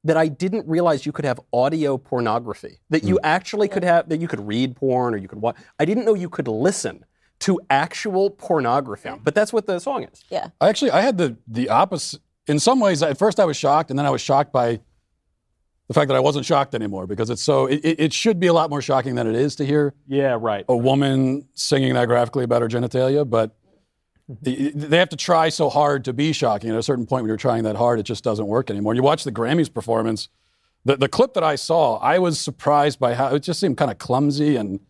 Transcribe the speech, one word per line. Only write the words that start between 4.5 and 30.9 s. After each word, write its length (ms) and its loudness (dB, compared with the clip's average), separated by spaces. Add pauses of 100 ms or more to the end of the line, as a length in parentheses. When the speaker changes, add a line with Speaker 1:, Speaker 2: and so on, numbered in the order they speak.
Speaker 1:
porn 360 0
or 40 -4
you 100 -10
could 140 -14
watch. 160 -2 (200)
I 80 0
didn't 200 0
know 80 4
you 160 -2
could 180 -6
listen 560 -2 (360)
to 200 0 (100)
actual 640 0
pornography, 760 -2
Speaker 3:
Yeah. 140 -12
Speaker 1:
but 120 -2
that's 180 2
what 140 -2
the 120 -4
song 260 -6
is. 240 -20
Speaker 3:
Yeah. 180 -6 (140)
Speaker 4:
I 80 6
actually, 220 0
I 100 4
had 160 0
the, 180 0 (100)
the 240 -4
opposite. 520 0 (260)
In 100 2
some 220 4
ways, 240 2
at 140 -2
first 220 2
I 60 6
was 120 -2
shocked, 320 2
and 100 -2
then 60 0
I 60 4
was 100 -2
shocked 320 0
by 260 2 (1080)
the 60 -10
fact 160 2
that 60 2
I 40 4
wasn't 260 0
shocked 300 0
anymore, 320 -6
because 220 -4
it's 120 -6
so, 240 2
it, 180 0
it, 160 0
it 140 0
should 260 0
be 80 2
a 60 4
lot 160 4
more 120 -4
shocking 340 -2
than 120 -2
it 80 0
is 220 0
to 80 -2
hear 280 0 (140)
Speaker 1:
Yeah, 320 0
right. 280 -4
Speaker 4:
a 80 2
woman 760 2
singing 400 0
that 140 2
graphically 360 0
about 180 2
her 60 0
genitalia, 640 0
but 260 0 (760)
Speaker 1:
Mm-hmm. 520 -4
Speaker 4:
they, 60 -8
they 100 2
have 100 4
to 80 -12
try 320 2
so 220 0
hard 340 2
to 80 -4
be 220 0
shocking. 360 -2
At 60 -2
a 80 -2
certain 220 -2
point 180 -2
when 60 -2
you're 80 -2
trying 260 0
that 140 -2
hard, 200 2
it 60 -4
just 220 -8
doesn't 200 -2
work 240 -2
anymore. 240 -2
You 80 2
watch 220 2
the 80 -6
Grammys 420 -2
performance, 540 -2 (560)
the, 140 2